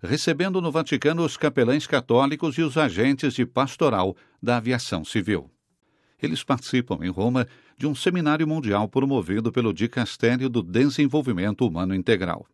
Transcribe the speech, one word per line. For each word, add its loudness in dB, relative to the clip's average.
recebendo 0
no -2
Vaticano 0
os -2
capelães 0
católicos 2
e 0
os 0
agentes 2
de 2
pastoral 0
da 0
aviação -2
civil. -2
Eles -4
participam, -2
em -4
Roma, 0
de -10
um 0
seminário 0
mundial 0
promovido 0
pelo 0
Dicastério 0
do 0
Desenvolvimento 2
Humano 0
Integral. 0